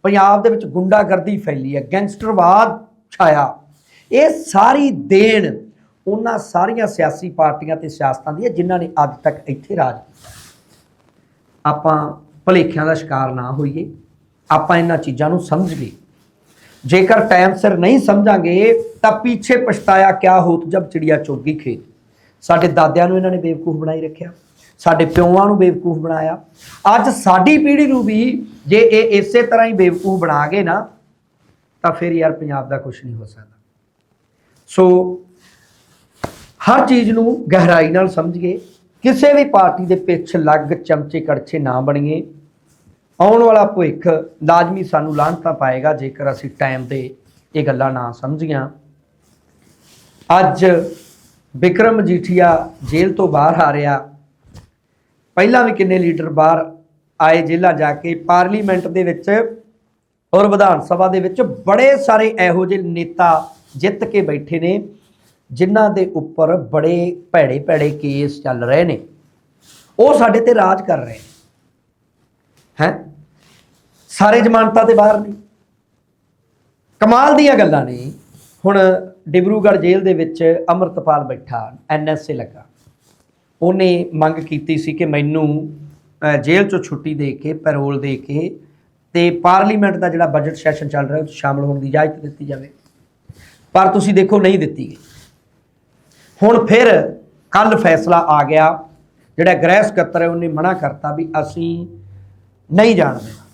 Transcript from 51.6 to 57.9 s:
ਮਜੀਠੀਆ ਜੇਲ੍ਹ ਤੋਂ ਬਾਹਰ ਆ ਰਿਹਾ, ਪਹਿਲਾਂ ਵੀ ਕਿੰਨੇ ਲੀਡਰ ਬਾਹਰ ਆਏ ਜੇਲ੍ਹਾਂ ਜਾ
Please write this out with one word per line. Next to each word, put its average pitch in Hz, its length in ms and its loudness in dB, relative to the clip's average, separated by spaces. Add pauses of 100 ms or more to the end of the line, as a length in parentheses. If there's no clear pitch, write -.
ਮਜੀਠੀਆ 175 720 0 (200)
ਜੇਲ੍ਹ 175 240 0
ਤੋਂ 185 140 0
ਬਾਹਰ 151 320 0
ਆ 147 120 2
ਰਿਹਾ, 143 380 -4 (1200)
ਪਹਿਲਾਂ 233 300 2
ਵੀ 220 80 0
ਕਿੰਨੇ 185 260 0
ਲੀਡਰ 160 320 -2
ਬਾਹਰ 160 460 0 (440)
ਆਏ 160 220 4
ਜੇਲ੍ਹਾਂ 165 300 0
ਜਾ 147 220 -2